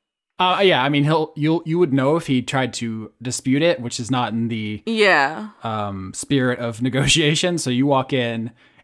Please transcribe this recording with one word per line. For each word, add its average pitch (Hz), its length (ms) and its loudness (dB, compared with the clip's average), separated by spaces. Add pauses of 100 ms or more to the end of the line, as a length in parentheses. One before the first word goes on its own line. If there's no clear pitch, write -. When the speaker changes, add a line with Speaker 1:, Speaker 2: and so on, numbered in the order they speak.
(380)
Speaker 1:
Uh, 185 240 2
yeah, 160 200 4
I 135 60 2
mean, 143 160 2
he'll, 156 320 0
you'll, 160 300 0
you 160 120 0
would 165 140 4
know 139 240 2
if 160 120 -4
he 127 140 2
tried 127 320 -2
to 110 460 -8
dispute 127 400 -2
it, 160 200 2
which 117 200 -8
is 110 100 -8
not 123 220 0
in 117 160 -2
the, 107 380 -6
Speaker 2:
Yeah. 208 640 2 (120)
Speaker 1:
um, 101 520 -6
spirit 127 460 0
of 117 220 -6
<laughs> 131 60 0
negotiation. 151 720 2
So 139 120 -4
you 127 160 2
walk 131 280 2
in 117 380 -2 (320)